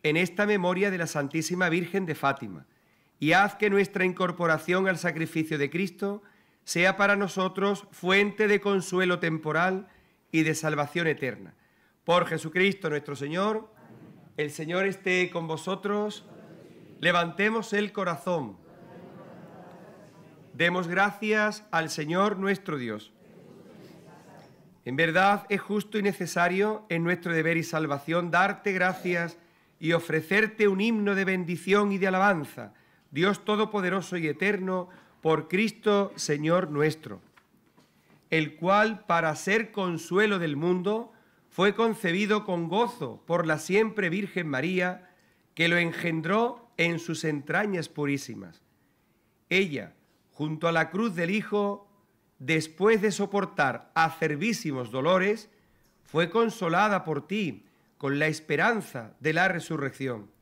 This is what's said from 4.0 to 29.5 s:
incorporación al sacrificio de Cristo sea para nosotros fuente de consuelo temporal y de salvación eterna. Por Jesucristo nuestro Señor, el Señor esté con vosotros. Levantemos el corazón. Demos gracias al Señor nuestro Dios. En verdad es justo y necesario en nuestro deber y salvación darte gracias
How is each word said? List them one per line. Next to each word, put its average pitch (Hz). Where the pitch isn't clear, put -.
incorporación 180
al 175
sacrificio 160
de 139
Cristo 202
sea 185
para 202
nosotros 196
fuente 202
de 202
consuelo 185
temporal 165
y 160
de 156
salvación 151
eterna. 104
Por 170
Jesucristo 165
nuestro 147
Señor, 185
el 151
Señor 175
esté 185
con 170
vosotros. 202
Levantemos 175
el 202
corazón. 170
Demos 175
gracias 208
al 160
Señor 180
nuestro 190
Dios. 110
En 123
verdad 180
es 196
justo 208
y -
necesario 190
en 165
nuestro 175
deber 165
y 160
salvación 160
darte 196
gracias 180